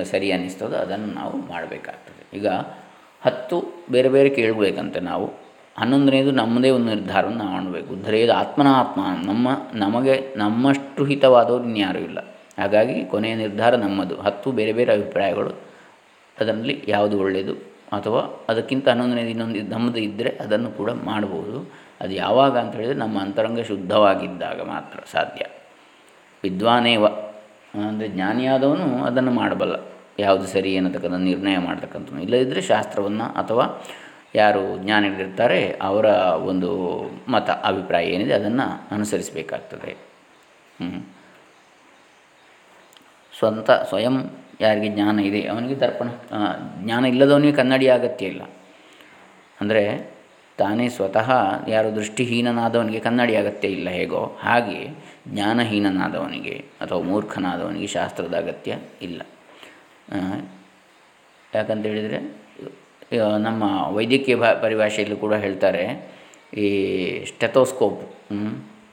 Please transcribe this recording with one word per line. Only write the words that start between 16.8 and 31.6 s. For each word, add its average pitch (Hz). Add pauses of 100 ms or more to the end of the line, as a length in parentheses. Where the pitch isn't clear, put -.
ಯಾವುದು 104
ಒಳ್ಳೆಯದು 95 (380)
ಅಥವಾ 110
ಅದಕ್ಕಿಂತ 131
ಹನ್ನೊಂದನೇದು 120
ಇನ್ನೊಂದು 113
ಇದು 107
ನಮ್ಮದು 117
ಇದ್ದರೆ 107
ಅದನ್ನು 113
ಕೂಡ 104
ಮಾಡ್ಬೋದು. 107 (300)
ಅದು 95
ಯಾವಾಗ 120
ಅಂತ 113
ಹೇಳಿದರೆ 120
ನಮ್ಮ 110
ಅಂತರಂಗ 110
ಶುದ್ಧವಾಗಿದ್ದಾಗ 92
ಮಾತ್ರ 87 (120)
ಸಾಧ್ಯ. - (1000)
ವಿದ್ವಾನೇವ 110 (800)
ಅಂದರೆ 107
ಜ್ಞಾನಿಯಾದವನು 127
ಅದನ್ನು 127
ಮಾಡಬಲ್ಲ, 95 (440)
ಯಾವುದು 98
ಸರಿ 95
ಅನ್ನತಕ್ಕಂಥ 90
ನಿರ್ಣಯ 92
ಮಾಡ್ತಕ್ಕಂಥದ್ದು. 87